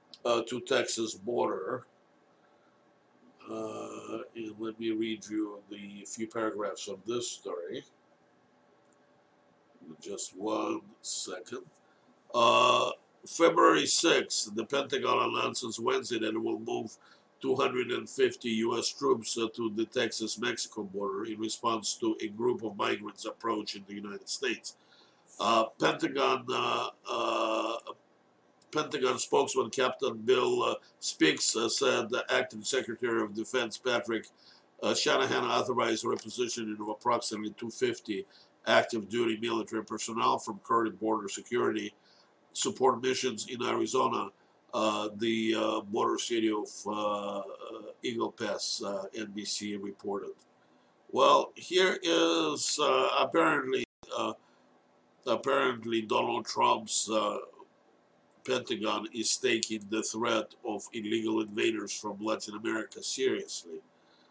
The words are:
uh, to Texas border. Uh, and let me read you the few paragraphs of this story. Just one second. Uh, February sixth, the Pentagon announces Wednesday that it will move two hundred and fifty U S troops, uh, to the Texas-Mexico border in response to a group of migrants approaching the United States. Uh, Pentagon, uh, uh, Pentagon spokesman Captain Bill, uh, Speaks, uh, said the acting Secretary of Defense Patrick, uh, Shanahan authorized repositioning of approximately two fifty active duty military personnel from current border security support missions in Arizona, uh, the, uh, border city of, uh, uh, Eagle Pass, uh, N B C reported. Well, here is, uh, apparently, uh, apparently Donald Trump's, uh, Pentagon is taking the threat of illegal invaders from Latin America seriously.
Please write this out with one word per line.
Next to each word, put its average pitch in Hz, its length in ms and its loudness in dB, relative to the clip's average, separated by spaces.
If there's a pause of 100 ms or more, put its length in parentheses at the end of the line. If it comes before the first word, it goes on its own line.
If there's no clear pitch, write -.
(260)
uh, 120 240 4
to 123 100 -4
Texas 117 540 0
border. 113 720 -2 (1600)
Uh, 110 680 -8 (180)
and 110 240 -8
let 110 220 -6
me 113 100 0
read 110 380 -2
you 104 300 -4 (100)
the 101 360 -14
few 110 220 -8
paragraphs 104 600 -4
of 95 160 -10
this 117 260 -4
story. 92 540 -8 (2250)
Just 98 340 -8
one 107 460 -2 (200)
second. - 600 -8 (720)
Uh, 120 560 6 (340)
February 165 600 6
sixth, 135 680 4
the 110 120 -2
Pentagon 120 640 2
announces 120 500 -2
Wednesday 117 400 0
that 110 160 -2
it - 20 0
will 113 220 -2
move 120 360 -6 (460)
two 135 140 2
hundred 123 360 0
and 117 180 -4
fifty 123 400 2
U 113 280 2
S - 120 0
troops, 127 480 0
uh, 113 180 0
to 113 200 -2
the 113 100 0
Texas-Mexico 110 1000 -4
border 98 400 -4
in 107 160 -8
response 110 560 -2
to 110 260 0
a 113 60 -4
group 113 360 -2
of 101 120 -6
migrants 107 500 -4
approaching 104 600 -6
the 101 60 -14
United 101 340 -10
States. - 480 -6 (640)
Uh, 110 260 4 (140)
Pentagon, 135 760 2
uh, 120 360 0 (200)
uh, 113 680 0 (960)
Pentagon 131 440 0
spokesman 131 520 2
Captain 127 480 0
Bill, 123 460 4
uh, 117 120 2 (240)
Speaks, - 560 2
uh, 117 140 2
said 120 400 2
the 117 200 -2
acting 127 320 0
Secretary 117 600 0
of 104 120 -4
Defense 113 440 -2
Patrick, 117 500 -2 (560)
uh, 110 100 4
Shanahan 127 520 2
authorized 120 580 0
repositioning 113 760 -4
of 107 80 -6
approximately 107 600 -2
two 117 180 -10
fifty 113 560 -2 (400)
active 113 420 2
duty 113 320 0
military 113 460 -2
personnel 117 520 0
from 104 280 -8
current 113 340 2
border 107 300 0
security 110 640 -2 (600)
support 127 500 2
missions 123 480 -2
in 117 120 -6
Arizona, 113 680 0 (440)
uh, 107 440 0
the, 113 380 2
uh, 110 260 0
border 113 360 0
city 113 340 2
of, 104 160 -2 (200)
uh, 104 500 -2
uh, - 60 -6 (580)
Eagle 113 300 -2
Pass, - 520 -4
uh, 98 200 -4 (120)
N 107 200 -8
B 104 100 -8
C 104 300 -4
reported. 98 560 -6 (800)
Well, 139 420 6
here 180 480 4
is, 165 800 2
uh, 131 280 4 (100)
apparently, 135 680 2 (320)
uh, 110 160 0 (960)
apparently 117 720 2
Donald 120 460 2
Trump's, 117 640 2
uh, 104 260 0 (1080)
Pentagon 110 720 -2
is 110 240 0
taking 110 540 0
the 107 100 0
threat 113 540 0 (100)
of 104 180 -4 (100)
illegal 113 480 0
invaders 107 520 -2
from 101 260 -8
Latin 107 360 -4
America 110 480 -4
seriously. 101 800 -4 (500)